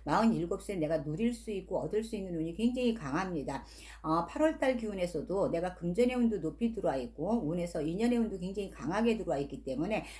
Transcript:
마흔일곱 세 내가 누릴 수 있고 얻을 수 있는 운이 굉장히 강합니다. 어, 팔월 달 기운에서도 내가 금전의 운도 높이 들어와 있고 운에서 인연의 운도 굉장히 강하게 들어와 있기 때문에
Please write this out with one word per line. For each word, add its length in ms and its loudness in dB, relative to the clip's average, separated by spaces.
마흔일곱 580 4
세 140 -6
내가 300 0
누릴 280 0
수 200 -6
있고 260 -2
얻을 240 0
수 140 -6
있는 180 -4
운이 200 -2
굉장히 400 2
강합니다. 720 -2
어, 240 2
팔월 320 2
달 180 2
기운에서도 760 0
내가 240 -2
금전의 400 2
운도 240 4
높이 340 -2
들어와 220 2
있고 520 -2
운에서 320 -2
인연의 380 2
운도 220 0
굉장히 320 -4
강하게 460 0
들어와 200 0
있기 240 -6
때문에 400 -2